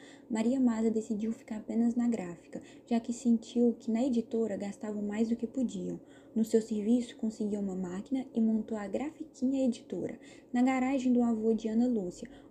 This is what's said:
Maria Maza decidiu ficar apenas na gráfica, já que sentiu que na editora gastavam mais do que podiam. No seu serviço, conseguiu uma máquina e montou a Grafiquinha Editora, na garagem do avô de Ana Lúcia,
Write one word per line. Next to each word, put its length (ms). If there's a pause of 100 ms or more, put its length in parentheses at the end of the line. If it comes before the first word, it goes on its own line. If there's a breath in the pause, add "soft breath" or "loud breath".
(300 loud breath)
Maria 300
Maza 300
decidiu 420
ficar 260
apenas 380
na 120
gráfica, 540 (240 loud breath)
já 140
que 140
sentiu 680
que 120
na 120
editora 540
gastavam 440
mais 280
do 60
que 120
podiam. 520 (360 loud breath)
No 80
seu 180
serviço, 560
conseguiu 420
uma 160
máquina 500 (100)
e 60
montou 360
a 100
Grafiquinha 800
Editora, 540 (320 loud breath)
na 100
garagem 500
do 120
avô 300
de 140
Ana 200
Lúcia, 420 (220 loud breath)